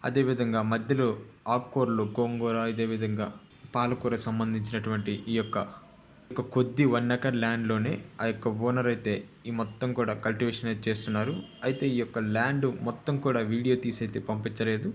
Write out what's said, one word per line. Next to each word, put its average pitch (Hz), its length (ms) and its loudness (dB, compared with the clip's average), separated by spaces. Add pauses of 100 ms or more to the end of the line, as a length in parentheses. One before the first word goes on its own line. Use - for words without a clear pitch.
అదేవిధంగా 123 540 2 (120)
మధ్యలో 127 340 2 (460)
ఆకుకూరలు, 123 500 2 (140)
గోంగూర, 117 400 2 (160)
ఇదే 113 180 0
విధంగా 107 360 -2 (480)
పాలకూర 123 400 0 (120)
సంబంధించినటువంటి 110 880 -2 (180)
ఈ 113 80 0
యొక్క, 110 180 -2 (720)
ఒక - 140 -4 (100)
కొద్ది 123 380 4
వన్ 120 220 2
ఎకర్ 123 280 0
ల్యాండ్‌లోనే 113 500 0 (280)
ఆ 113 100 2
యొక్క 110 160 -2 (220)
ఓనర్ 123 240 2
అయితే 107 220 0 (320)
ఈ 117 140 -4
మొత్తం 117 380 -4
కూడా 110 160 2 (100)
కల్టివేషన్ 117 460 0
అయితే 107 200 -4
చేస్తున్నారు. 110 440 0 (320)
అయితే 135 280 0
ఈ 120 80 2
యొక్క 113 160 -4 (180)
ల్యాండ్ 135 300 2 (220)
మొత్తం 139 280 -2 (100)
కూడా 123 140 4 (120)
వీడియో 123 320 4
తీసి 117 220 -2
అయితే 107 140 -4 (100)
పంపించలేదు 110 640 0